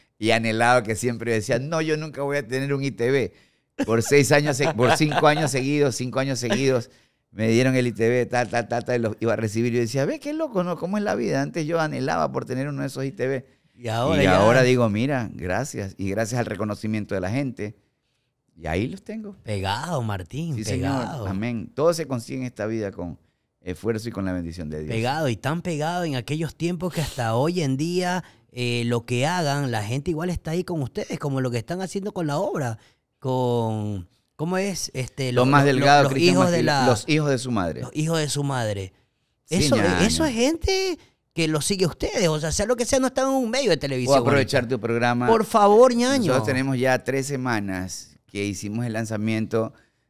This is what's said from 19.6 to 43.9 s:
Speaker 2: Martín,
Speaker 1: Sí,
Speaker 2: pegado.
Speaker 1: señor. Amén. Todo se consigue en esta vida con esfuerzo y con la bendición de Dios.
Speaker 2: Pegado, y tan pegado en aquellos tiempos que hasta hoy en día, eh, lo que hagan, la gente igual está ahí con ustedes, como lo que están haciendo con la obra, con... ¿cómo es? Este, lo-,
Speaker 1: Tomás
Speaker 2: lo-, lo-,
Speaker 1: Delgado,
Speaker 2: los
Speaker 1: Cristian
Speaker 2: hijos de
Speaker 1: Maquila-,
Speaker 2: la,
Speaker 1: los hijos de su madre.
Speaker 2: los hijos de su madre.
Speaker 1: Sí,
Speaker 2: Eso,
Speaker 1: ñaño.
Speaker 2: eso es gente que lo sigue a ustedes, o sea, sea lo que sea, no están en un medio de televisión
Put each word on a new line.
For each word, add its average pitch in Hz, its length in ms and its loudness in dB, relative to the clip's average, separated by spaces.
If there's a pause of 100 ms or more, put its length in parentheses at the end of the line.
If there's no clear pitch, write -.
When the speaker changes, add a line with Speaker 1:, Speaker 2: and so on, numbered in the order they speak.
Speaker 2:
Martín, 113 540 -6
Speaker 1:
Sí, 110 80 -6
Speaker 2:
pegado. 131 500 -4
Speaker 1:
señor. 98 160 -6
Amén. 110 440 -6
Todo 165 200 2
se 160 120 -6
consigue 131 340 -6
en 127 40 -6
esta 107 220 -8
vida 110 240 -4
con 87 280 -12 (440)
esfuerzo 107 480 -6
y - 20 -12
con 95 140 -6
la 90 80 -4
bendición 82 340 -8
de 76 120 -8
Dios. 76 100 -8
Speaker 2:
Pegado, 127 400 -2
y 110 60 -2
tan 160 260 -4
pegado 170 420 -4
en 151 120 -4
aquellos 151 400 -4
tiempos 175 360 -4
que - 80 -4
hasta 117 360 -2
hoy 170 260 0
en 131 160 0
día, 180 440 -2 (300)
eh, 120 320 -2
lo 120 220 0
que 123 200 0
hagan, 143 440 0
la 113 120 -2
gente 131 280 -4
igual 165 180 -4
está 165 220 -6
ahí 175 120 -2
con 170 200 -4
ustedes, 170 360 -6
como 135 220 -2
lo 127 100 0
que 120 60 -2
están 165 240 -6
haciendo 196 320 -6
con 180 140 -4
la 143 100 -2
obra, 165 400 -2 (420)
con... 113 920 -2 (280)
¿cómo 175 220 -2
es? 190 340 -4
Este, 127 400 -6
lo-, 123 100 4
Speaker 1:
Tomás 139 220 6
Speaker 2:
lo-, 143 80 6
lo-, 131 60 2
Speaker 1:
Delgado, 143 240 6
Speaker 2:
los 135 100 4
Speaker 1:
Cristian 175 220 4
Speaker 2:
hijos 180 160 4
de 170 80 2
Speaker 1:
Maquila-, 151 240 2
Speaker 2:
la, 127 40 4
Speaker 1:
los 120 220 2
hijos 151 220 2
de 131 80 2
su 127 120 -6
madre. 90 320 -2
Speaker 2:
los 123 120 -10
hijos 160 240 0
de 151 100 -2
su 143 160 -4
madre. 110 480 -4 (540)
Speaker 1:
Sí, - 80 -4
Speaker 2:
Eso, 160 220 4
Speaker 1:
ñaño. 90 240 2
Speaker 2:
eso 233 260 2
es 262 80 -2
gente 330 640 0 (340)
que 165 160 0
lo 156 120 0
sigue 190 240 0
a 170 40 2
ustedes, 262 400 0
o 156 120 0
sea, 160 120 -4
sea 208 140 0
lo 240 100 0
que 240 80 -2
sea, 269 140 2
no 262 80 2
están 262 220 0
en 269 60 2
un 254 160 0
medio 254 200 0
de 160 60 4
televisión 135 400 2